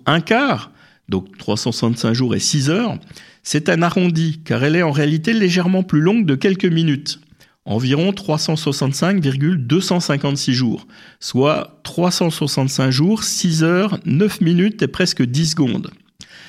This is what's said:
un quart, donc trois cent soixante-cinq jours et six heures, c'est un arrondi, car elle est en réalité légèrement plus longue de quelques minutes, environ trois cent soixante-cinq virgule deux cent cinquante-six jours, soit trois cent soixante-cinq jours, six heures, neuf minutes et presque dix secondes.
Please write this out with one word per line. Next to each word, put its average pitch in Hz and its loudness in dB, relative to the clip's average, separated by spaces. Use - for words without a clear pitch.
un 156 2
quart, 220 -2
donc 95 -4
trois 107 -4
cent 120 -4
soixante-cinq 117 0
jours 120 0
et 98 0
six 139 0
heures, 202 -2
c'est - -4
un 170 2
arrondi, 165 0
car 117 -2
elle 156 2
est 180 2
en 156 0
réalité 156 0
légèrement 185 2
plus 175 2
longue 208 2
de 147 2
quelques 190 0
minutes, 165 0
environ 131 0
trois 156 -4
cent 156 -2
soixante-cinq 151 0
virgule 139 0
deux 147 2
cent 185 0
cinquante-six 139 -2
jours, 120 -2
soit - -2
trois 175 -2
cent 175 0
soixante-cinq 135 0
jours, 170 2
six 160 0
heures, 180 2
neuf 175 2
minutes 180 2
et 135 2
presque 180 -2
dix 139 0
secondes. 139 -2